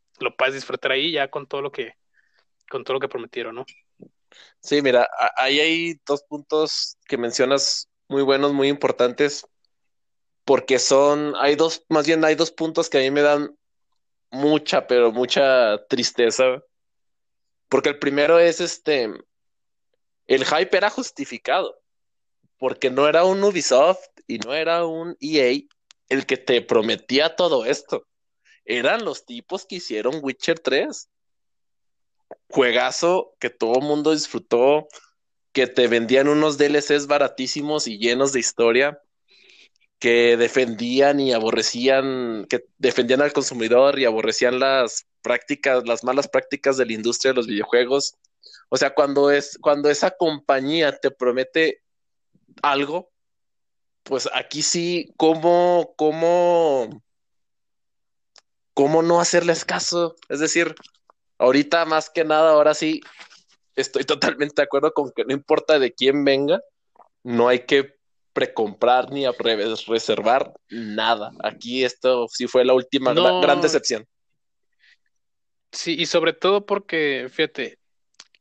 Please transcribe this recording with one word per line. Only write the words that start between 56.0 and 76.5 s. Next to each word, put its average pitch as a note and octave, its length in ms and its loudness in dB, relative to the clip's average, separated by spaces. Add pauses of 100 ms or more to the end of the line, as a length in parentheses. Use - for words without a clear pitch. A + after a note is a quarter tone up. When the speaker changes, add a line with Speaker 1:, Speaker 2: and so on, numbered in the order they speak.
Speaker 2:
cómo D#3 280 2
no E3+ 180 4
hacerles E3+ 440 0
caso? F3 520 -4 (120)
Es C#3+ 120 -6
decir, D#3 340 -2 (640)
ahorita D3 460 2
más D#3 260 -2
que E3 140 -2
nada, D#3 300 4
ahora D3+ 200 6
sí, D#3+ 280 -4 (720)
estoy B2+ 260 -2
totalmente D3 540 -4
de D3 80 2
acuerdo C#3+ 280 0
con C3+ 200 -4
que A2 120 -6
no B2+ 80 -6
importa D3+ 460 0
de B2+ 140 0
quién C#3 320 0
venga, C#3 360 0 (640)
no A#2+ 240 0
hay B2 140 2
que C#3 340 -2 (380)
precomprar B2+ 800 -2
ni C#3 140 -4
a B2 120 0
re-, A2 360 -2 (120)
reservar A2+ 680 0 (160)
nada. A2 640 -4 (120)
Aquí A#2+ 400 -4
esto B2 440 0
sí B2 180 -6
fue B2+ 180 2
la C3 80 4
última C3 400 0
gra-, E3 100 2
Speaker 1:
No. F3+ 200 4
Speaker 2:
gran C#3+ 180 4
decepción. B2 460 -2 (1600)
Speaker 1:
Sí, E3 280 -8
y E3 80 -4
sobre E3 260 2
todo G3+ 320 0